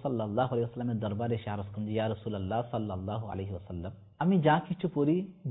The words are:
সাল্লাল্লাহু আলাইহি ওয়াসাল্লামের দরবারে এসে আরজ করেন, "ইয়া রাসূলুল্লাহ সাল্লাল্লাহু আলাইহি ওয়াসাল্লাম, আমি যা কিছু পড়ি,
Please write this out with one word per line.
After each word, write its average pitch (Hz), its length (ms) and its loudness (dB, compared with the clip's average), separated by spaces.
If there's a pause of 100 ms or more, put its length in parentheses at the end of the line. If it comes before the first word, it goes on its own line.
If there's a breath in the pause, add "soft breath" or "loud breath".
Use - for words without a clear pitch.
সাল্লাল্লাহু 120 540 0
আলাইহি 117 100 2
ওয়াসাল্লামের 120 340 -2
দরবারে 113 360 0
এসে 110 140 -6
আরজ 104 160 -4 (100)
করেন, 107 120 -4
"ইয়া 110 220 0
রাসূলুল্লাহ 104 600 -2
সাল্লাল্লাহু 104 560 -4
আলাইহি 98 240 -6
ওয়াসাল্লাম, 90 400 -8 (280)
আমি 185 220 6
যা 151 260 8
কিছু 180 260 -2
পড়ি, 160 400 2 (180)